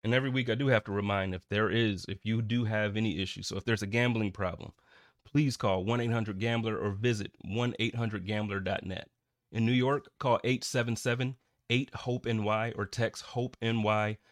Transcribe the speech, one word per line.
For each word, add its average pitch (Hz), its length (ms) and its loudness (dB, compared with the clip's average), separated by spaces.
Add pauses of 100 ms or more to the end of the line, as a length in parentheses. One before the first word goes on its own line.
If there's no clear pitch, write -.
And 113 100 0
every 131 180 2
week 127 180 0
I 110 60 2
do 139 120 -2
have 113 180 4
to 104 60 -8
remind, 98 440 0
if - 120 -10
there 104 220 2
is, 107 400 2
if 98 160 -8
you 113 160 0
do 117 240 0
have 107 320 0
any 104 240 0
issues, 95 260 -6
so - 80 -6
if 95 100 -6
there's 113 180 2
a 101 40 -4
gambling 113 440 2
problem, 92 400 -6 (540)
please 143 300 2
call 95 300 0
one 120 160 2
eight 117 100 0
hundred 107 280 0
gambler 113 360 0
or 104 140 0
visit 104 420 0 (140)
one 117 320 -2
eight 117 180 0
hundred 107 300 -4
gambler 104 340 -2
dot 95 240 -2
net. - 240 -8 (440)
In 113 120 0
New 113 80 4
York, 131 380 2 (100)
call 120 240 4
eight 123 200 0
seven 120 320 0
seven, 127 400 -2 (340)
eight 127 240 2
hope - 320 -4
N 113 180 2
Y 110 320 0
or 101 120 -2
text - 340 -2
Hope 123 400 -6
N 113 220 2
Y, 107 340 2 (140)